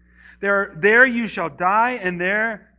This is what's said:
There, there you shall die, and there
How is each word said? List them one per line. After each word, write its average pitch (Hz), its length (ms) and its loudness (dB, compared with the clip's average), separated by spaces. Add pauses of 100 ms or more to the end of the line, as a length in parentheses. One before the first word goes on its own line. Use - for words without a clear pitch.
(400)
There, 196 360 0
there 214 300 4
you 233 220 -2
shall 170 200 -6
die, 208 540 0
and 180 180 -4
there 208 580 -4